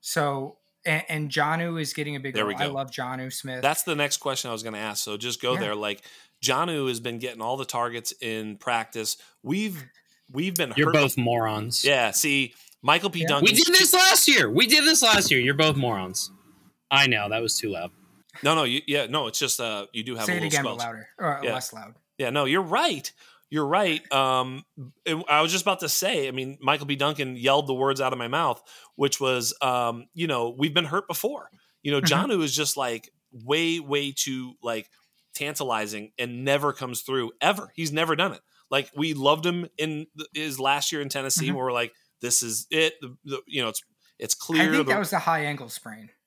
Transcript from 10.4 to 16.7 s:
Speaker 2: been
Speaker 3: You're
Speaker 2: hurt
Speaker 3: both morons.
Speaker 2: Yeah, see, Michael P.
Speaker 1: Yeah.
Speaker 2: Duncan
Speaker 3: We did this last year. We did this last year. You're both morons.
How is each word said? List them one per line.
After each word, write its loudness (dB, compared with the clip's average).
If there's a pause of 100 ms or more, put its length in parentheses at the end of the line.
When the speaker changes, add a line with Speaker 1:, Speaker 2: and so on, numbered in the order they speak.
Speaker 2:
been -2
Speaker 3:
You're 8
Speaker 2:
hurt 4
Speaker 3:
both 6
morons. 2
Speaker 2:
Yeah, 4
see, 0 (280)
Michael 4
P. -4
Speaker 1:
Yeah. 0
Speaker 2:
Duncan 4
Speaker 3:
We 6
did 4
this 6
last 8
year. 6
We 6
did 6
this 6
last 6
year. 6
You're 2
both 4
morons. -2 (600)